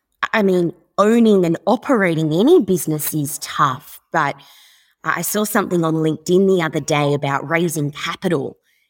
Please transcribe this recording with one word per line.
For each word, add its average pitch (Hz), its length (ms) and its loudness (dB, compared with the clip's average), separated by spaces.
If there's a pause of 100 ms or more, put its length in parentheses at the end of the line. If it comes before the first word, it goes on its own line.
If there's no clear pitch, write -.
(340)
I 220 80 2
mean, 180 320 0 (240)
owning 214 480 4
and 165 120 0 (100)
operating 185 680 0
any 269 300 4
business 160 500 -4
is 147 260 -4
tough, - 640 -4 (100)
but 147 240 -2 (680)
I 160 180 -4
saw 208 220 -4
something 180 400 -2
on 160 120 0
LinkedIn 165 520 2
the 185 160 2
other 160 160 -4
day 147 340 0
about 139 340 -4
raising 160 440 -2
capital. 147 680 -6 (320)